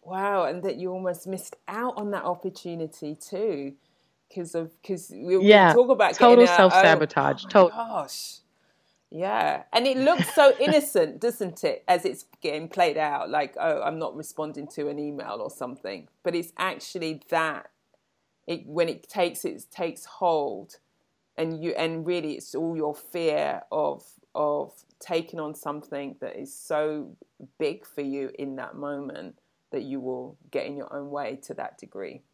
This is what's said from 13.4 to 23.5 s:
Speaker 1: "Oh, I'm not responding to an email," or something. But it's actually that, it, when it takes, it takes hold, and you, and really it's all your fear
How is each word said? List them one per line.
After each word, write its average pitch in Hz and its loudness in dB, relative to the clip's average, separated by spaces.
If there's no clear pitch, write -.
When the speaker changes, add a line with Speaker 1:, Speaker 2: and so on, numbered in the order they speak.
Speaker 1:
"Oh, 147 -2
I'm 160 -4
not 156 -6
responding 151 -10
to 147 -6
an 147 -8
email," 147 -10
or 120 -8
something. 101 -12
But 175 -4
it's 170 -6
actually 165 -6
that, 160 -2
it, 170 -8
when 165 -2
it - -12
takes, - -4
it - -10
takes - -8
hold, 143 -4
and 160 -6
you, 170 -4
and 165 -4
really 165 -4
it's - -18
all 165 -6
your 151 -4
fear 151 -4